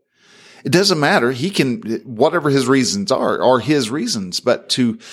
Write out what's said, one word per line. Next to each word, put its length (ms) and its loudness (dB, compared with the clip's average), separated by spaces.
It 80 -4
doesn't 280 2
matter. 320 2
He 180 -4
can, 540 -4
whatever 460 0
his 180 2
reasons 420 0
are, 320 0
are 180 4
his 300 0
reasons, 500 -6
but 300 -2
to 280 0